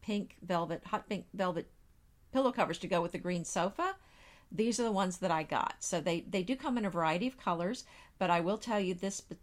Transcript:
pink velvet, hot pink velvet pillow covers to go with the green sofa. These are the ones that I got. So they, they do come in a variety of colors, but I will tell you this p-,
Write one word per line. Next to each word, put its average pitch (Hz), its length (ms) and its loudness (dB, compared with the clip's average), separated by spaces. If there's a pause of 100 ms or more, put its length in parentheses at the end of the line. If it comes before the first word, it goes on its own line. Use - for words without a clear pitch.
pink 208 400 -4
velvet, 170 420 -2
hot - 240 -4
pink 202 240 -4
velvet 180 380 -2 (600)
pillow 254 200 4
covers 165 280 0
to 175 80 -8
go 175 160 2
with 170 80 -4
the 151 80 -6
green 175 260 -2
sofa. 320 520 0 (580)
These 220 240 2
are 240 40 2
the 226 80 2
ones 190 260 2
that 180 140 0
I 160 100 2
got. - 380 -2
So - 200 -2
they, 165 200 0 (100)
they 190 140 0
do 247 120 0
come 262 220 -2
in 220 80 0
a 196 60 0
variety 170 340 2
of 254 140 -4
colors, 180 460 -2 (340)
but 185 100 2
I 170 120 4
will 202 180 0
tell 214 200 0
you 185 140 0
this 190 280 -4
p-, - 220 -14